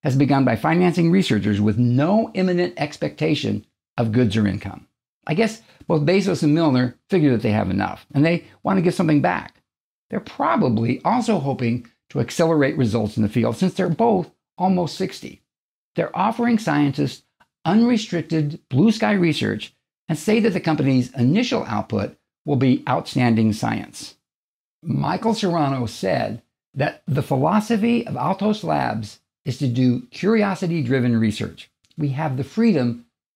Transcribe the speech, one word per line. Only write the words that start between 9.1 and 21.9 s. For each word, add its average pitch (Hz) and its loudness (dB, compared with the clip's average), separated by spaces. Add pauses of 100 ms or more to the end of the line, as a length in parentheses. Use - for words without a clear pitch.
back. - -4 (480)
They're - -4
probably 127 0
also 226 0
hoping 123 -4 (240)
to 139 -2
accelerate 160 2
results 113 0
in 110 2
the 104 2
field, 117 0
since 185 0
they're 180 -2
both 196 0 (280)
almost 180 0
sixty. - -10 (560)
They're 165 -4
offering 226 0
scientists 147 -2 (420)
unrestricted 170 0
blue 196 4
sky 214 0
research 143 -2 (340)
and 156 -2
say 220 0
that 220 2
the 180 -2
company's 135 0
initial 165 0
output 104 -4 (280)